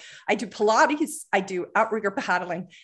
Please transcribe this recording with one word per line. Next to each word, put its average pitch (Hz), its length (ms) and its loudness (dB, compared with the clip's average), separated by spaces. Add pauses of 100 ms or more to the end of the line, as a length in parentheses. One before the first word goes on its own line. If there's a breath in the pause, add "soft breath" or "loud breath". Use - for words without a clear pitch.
(300 loud breath)
I 214 60 2
do 233 100 -4
Pilates, 247 880 2
I 202 80 4
do 185 240 -4 (100)
outrigger 208 360 0
paddling. 180 560 -4 (160 loud breath)